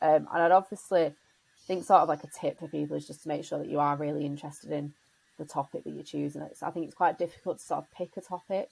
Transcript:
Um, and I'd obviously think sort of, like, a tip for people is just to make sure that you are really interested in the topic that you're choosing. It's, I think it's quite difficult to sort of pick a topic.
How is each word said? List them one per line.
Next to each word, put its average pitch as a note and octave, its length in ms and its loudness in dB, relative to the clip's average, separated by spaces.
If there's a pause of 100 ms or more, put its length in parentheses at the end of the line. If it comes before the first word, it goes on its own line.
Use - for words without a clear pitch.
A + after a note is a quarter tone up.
Um, D#3 320 4
and E3+ 100 2
I'd E3+ 100 6
obviously F#3 600 2 (520)
think F#3 180 -2
sort F#3 160 8
of, D#3+ 80 4
like, D3+ 160 -2
a D3+ 40 -16
tip - 300 -4
for D#3 100 -10
people D3 280 -4
is D3 100 -6
just D3 180 -16
to D#3 40 -6
make D3+ 160 -4
sure D3+ 140 -6
that D3 100 -6
you D3 120 0
are C#3+ 160 2
really D3 280 -4
interested D3 480 -10
in D3 220 -6 (440)
the D#3 80 -10
topic - 380 -6
that D3+ 100 -8
you're D3 100 -12
choosing. D3 380 -6
It's, - 200 -14
I - 80 -4
think E3 160 -6
it's - 80 -20
quite D#3 240 2
difficult - 400 -4
to - 60 -20
sort D3 140 -2
of D3+ 120 -10
pick - 260 -10
a G3 40 -6
topic. F#3+ 520 -6